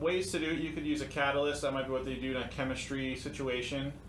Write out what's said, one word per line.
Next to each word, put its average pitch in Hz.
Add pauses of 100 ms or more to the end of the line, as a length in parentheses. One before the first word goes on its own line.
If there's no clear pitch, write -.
ways 180
to 170
do 160
it. 165
You 160
could 156
use 147
a 135
catalyst. 143
That 135
might 135
be 131
what 131
they 131
do 131
in 127
a 117
chemistry 131
situation. 135 (160)